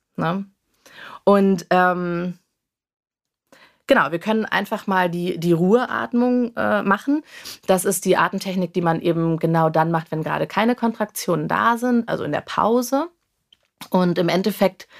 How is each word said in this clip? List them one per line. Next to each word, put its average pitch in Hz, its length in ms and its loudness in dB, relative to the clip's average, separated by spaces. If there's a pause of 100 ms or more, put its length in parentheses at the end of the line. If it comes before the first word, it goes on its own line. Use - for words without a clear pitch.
(160)
ne? 175 300 -4 (760)
Und, 196 460 4
ähm, 180 680 0 (1500)
genau, 165 240 4
wir 170 80 -2
können 220 260 -2
einfach 202 420 -4
mal 185 220 2
die, 175 300 -4
die 170 120 0
Ruheatmung, 233 1040 0
äh, 208 280 0
machen. 277 400 0 (440)
Das 190 180 2
ist - 200 -2
die 180 120 4
Atemtechnik, 185 560 -2
die 175 80 -2
man 165 200 0
eben 165 360 0
genau 160 320 2
dann 160 220 2
macht, 165 200 -4
wenn 160 120 -4
gerade 156 240 -4
keine 226 280 0
Kontraktionen 202 720 -4
da 214 300 0
sind, 233 320 0
also - 140 -4
in 151 80 -6
der 143 100 -4
Pause. 247 640 0 (840)
Und 180 280 2
im 170 120 0
Endeffekt, 190 580 -2 (120)